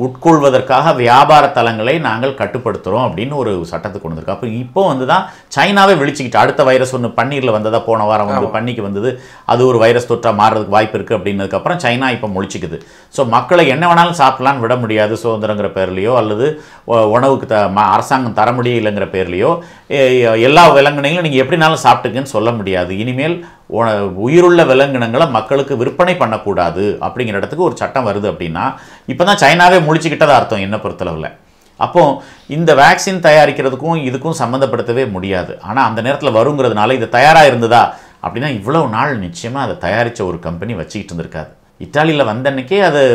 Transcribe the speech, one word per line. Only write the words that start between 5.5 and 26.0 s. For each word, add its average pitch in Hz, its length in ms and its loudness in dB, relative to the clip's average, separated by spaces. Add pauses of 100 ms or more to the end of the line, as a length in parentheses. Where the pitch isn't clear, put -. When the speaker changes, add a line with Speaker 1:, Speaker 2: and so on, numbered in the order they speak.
Speaker 1:
சைனாவே 196 420 4
விழிச்சுக்கிட்டு, 135 380 -4
அடுத்த 135 280 4
வைரஸ் 131 320 2
ஒண்ணு 120 200 -4
பன்னீர்ல 127 340 -2
வந்ததா, 110 280 0
போன 113 260 0
வாரம் 107 220 0
வந்து 104 200 -2
Speaker 2:
ஆமா. - 40 -6
Speaker 1:
பன்னிக்கு 117 300 -4
வந்தது, 101 400 -4 (240)
அது 123 220 2
ஒரு 123 120 2
வைரஸ் 117 340 2
தொற்றா 113 260 0
மாறுறதுக்கு 107 300 2
வாய்ப்பு 107 300 0
இருக்கு 104 180 -4
அப்படின்னதுக்கு 98 380 -4
அப்புறம் 165 240 -4
சைனா 127 320 -2
இப்ப 117 180 -6
முழிச்சுக்குது. 92 520 -8 (280)
So, 139 180 -2
மக்களை 127 420 2
என்ன 170 260 0
வேணாலும் 170 240 2
சாப்பிடலாம்னு 131 400 2
விட 117 180 0
முடியாது, 107 460 0
சுதந்திரங்கிற 107 500 -2
பேர்லயோ 95 440 -2
அல்லது 117 460 -2 (220)
உ-, 110 260 2
உணவுக்கு 127 360 0
த-, 104 280 0
ம-, - 0 -
அரசாங்கம் 110 580 0
தர 110 180 0
முடியலைங்கிற 113 600 -2
பேர்லயோ, 95 480 -2 (320)
எ-, 127 300 2
எ-, 113 200 2
எல்லா 151 340 6
விலங்கினங்களும் 147 540 2
நீங்க 131 160 2
எப்படினாலும் 156 380 0
சாப்பிட்டுக்குன்னு 123 540 0
சொல்ல 107 140 0
முடியாது. 95 480 -4
இனிமேல் 139 480 -6 (200)
உ-, 110 360 -2 (120)
உயிருள்ள 165 500 4
விலங்கினங்களை 131 680 2
மக்களுக்கு 135 460 -2
விற்பனை 175 400 0